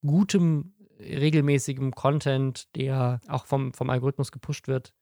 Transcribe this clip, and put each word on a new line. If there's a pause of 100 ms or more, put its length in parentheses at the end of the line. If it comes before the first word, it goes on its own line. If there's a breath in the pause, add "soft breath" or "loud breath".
gutem, (240)
regelmäßigem
Content,
der
auch
vom,
vom
Algorithmus
gepusht
wird